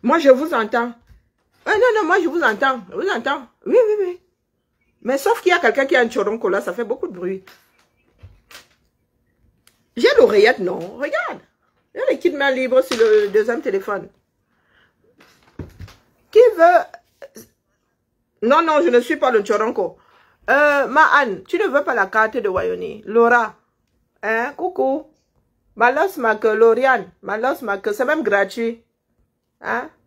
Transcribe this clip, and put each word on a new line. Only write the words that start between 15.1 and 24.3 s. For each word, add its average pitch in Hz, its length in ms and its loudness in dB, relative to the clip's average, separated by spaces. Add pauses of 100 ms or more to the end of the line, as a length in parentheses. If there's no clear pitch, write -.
Qui 415 80 6 (160)
veut ? - 880 0 (1000)
Non, 277 180 4
non, 311 220 2
je 339 60 2
ne 240 120 4
suis 294 160 -4
pas 285 140 0
le 220 100 2
tchoronko. 208 560 -4 (520)
Euh, 285 380 2
ma 294 180 4 (100)
Anne, 226 280 -2
tu - 140 -6
ne 392 100 0
veux 285 160 0
pas 277 120 -4
la 202 100 0
carte 220 320 -2
de 208 100 -4
Wayoni. 180 580 -6
Laura. 233 500 2 (680)
Hein ? 226 320 -4